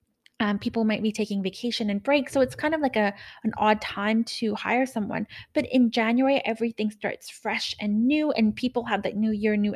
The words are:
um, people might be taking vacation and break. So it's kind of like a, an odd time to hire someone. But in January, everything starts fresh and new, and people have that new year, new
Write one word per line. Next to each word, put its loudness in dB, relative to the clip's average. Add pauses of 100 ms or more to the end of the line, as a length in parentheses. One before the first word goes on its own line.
(420)
um, 0
people -2
might 0
be 0
taking -2
vacation -4
and -2
break. 2
So 2
it's 2
kind -2
of -2
like 0
a, 4 (320)
an 0
odd 4
time 0
to -4
hire 0
someone. -4 (260)
But 0
in 6
January, 2
everything -2
starts -8
fresh -6
and 2
new, 2
and 2
people -2
have -2
that -4
new 2
year, 0
new 2